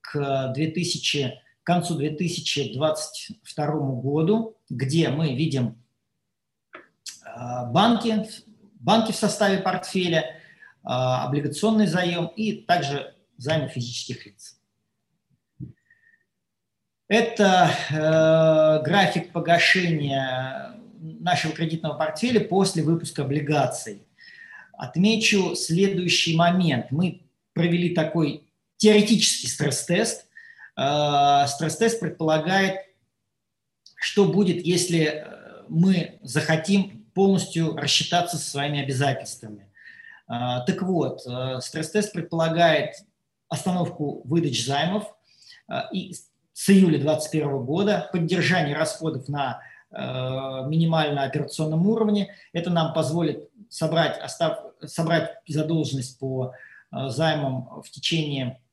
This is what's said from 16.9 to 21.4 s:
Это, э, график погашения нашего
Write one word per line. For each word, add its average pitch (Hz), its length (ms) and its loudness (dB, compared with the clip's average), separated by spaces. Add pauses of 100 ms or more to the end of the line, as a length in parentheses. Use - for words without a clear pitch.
Это, 190 640 4 (180)
э, 156 960 6
график 185 480 2
погашения 139 1400 0 (240)
нашего 160 520 -2